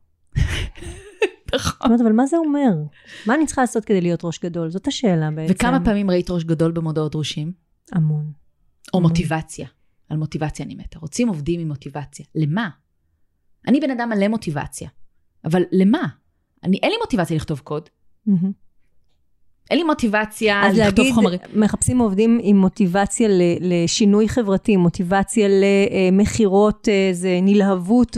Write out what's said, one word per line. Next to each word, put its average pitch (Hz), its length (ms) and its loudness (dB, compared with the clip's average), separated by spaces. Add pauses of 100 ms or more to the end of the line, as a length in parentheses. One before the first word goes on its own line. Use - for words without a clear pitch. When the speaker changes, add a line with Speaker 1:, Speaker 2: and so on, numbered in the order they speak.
(360)
Speaker 1:
<laughs> - 80 2 (1120)
נכון. - 240 -4
Speaker 2:
זאת - 60 -2
אומרת, 240 160 4
אבל 220 100 4
מה 240 140 2
זה 330 120 0
אומר? 285 360 2 (540)
מה 240 80 0
אני 311 100 2
צריכה 262 160 -2
לעשות 240 240 -2
כדי 190 160 2
להיות 175 240 -2
ראש 165 140 -8
גדול? 170 320 -6
זאת 190 160 -8
השאלה 160 440 0
בעצם. 156 220 -2
Speaker 1:
וכמה 247 320 0
פעמים 202 240 0
ראית 180 200 0
ראש 175 140 -4
גדול 165 280 0
במודעות 160 400 -4
דרושים? 156 400 -6 (400)
Speaker 2:
המון. 151 400 -2 (640)
Speaker 1:
או 185 40 2
Speaker 2:
המון. 165 140 4
Speaker 1:
מוטיבציה. 160 560 -4 (420)
על 156 80 -6
מוטיבציה 151 480 -6
אני 92 100 -14
מתה. - 240 -16
רוצים 196 280 -4
עובדים 170 320 -4
עם 165 80 -6
מוטיבציה. 143 580 -12 (100)
למה? 160 340 -2 (1000)
אני 254 120 2
בן 277 120 -2
אדם 233 180 -6
מלא 202 180 0
מוטיבציה. 160 640 -6 (560)
אבל 175 260 0
למה? 208 360 2 (560)
אני, 185 200 0
אין 311 80 0
לי 440 100 -2
מוטיבציה 180 340 -2
לכתוב 147 240 -6
קוד. 151 300 -10 (360)
Speaker 2:
מהמם. 190 260 0 (1200)
Speaker 1:
אין 233 60 2
לי 349 60 -2
מוטיבציה 214 840 0
Speaker 2:
אז 196 100 2
Speaker 1:
לכתוב 202 200 4
Speaker 2:
להגיד, 254 160 4
Speaker 1:
חומרים. 185 260 2 (160)
Speaker 2:
מחפשים 214 440 0
עובדים 226 440 2
עם 196 140 4
מוטיבציה 196 680 2
ל-, 180 340 2
לשינוי 202 680 2
חברתי, 196 480 0
מוטיבציה 190 720 0
למכירות, 196 1400 2
אה, 196 240 2
זה 180 280 -2
נלהבות 196 760 2